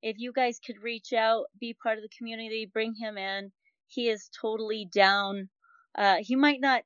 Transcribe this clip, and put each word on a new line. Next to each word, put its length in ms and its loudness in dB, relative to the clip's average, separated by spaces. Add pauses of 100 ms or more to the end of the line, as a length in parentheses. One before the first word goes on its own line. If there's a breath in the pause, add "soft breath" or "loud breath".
if 160 -4
you 140 -8
guys 300 0
could 200 -14
reach 300 -8
out, 320 4 (140)
be 220 -8
part 160 0
of 60 -12
the 120 -16
community, 560 -8
bring 220 -2
him 240 -8
in, 340 -6 (360)
he 200 -2
is 220 -4 (100)
totally 540 -4
down. 560 4 (480 soft breath)
Uh, 220 6
he 160 -2
might 260 4
not 240 4